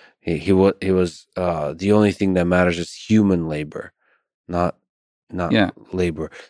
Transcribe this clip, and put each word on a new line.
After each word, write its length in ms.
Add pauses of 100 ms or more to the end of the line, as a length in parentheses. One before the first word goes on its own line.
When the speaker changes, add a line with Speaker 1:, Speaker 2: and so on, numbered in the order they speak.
(220)
Speaker 1:
He, 160
he 160
wa-, 260
he 120
was, 340 (100)
uh, 380
the 180
only 200
thing 240
that 100
matters 320
is 160
human 540
labor, 440 (560)
not, 300 (540)
not 200
Speaker 2:
Yeah. 200 (200)
Speaker 1:
labor. 380 (200)